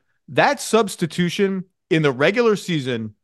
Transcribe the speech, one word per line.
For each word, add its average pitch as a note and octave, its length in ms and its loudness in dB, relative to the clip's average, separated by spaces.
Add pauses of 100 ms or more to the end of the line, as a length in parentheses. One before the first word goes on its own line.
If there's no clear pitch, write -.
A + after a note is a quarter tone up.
(300)
that E3+ 320 2
substitution F#3+ 1040 -2 (240)
in D#3+ 140 2
the C#3+ 80 4
regular G3+ 440 2
season B2+ 680 -4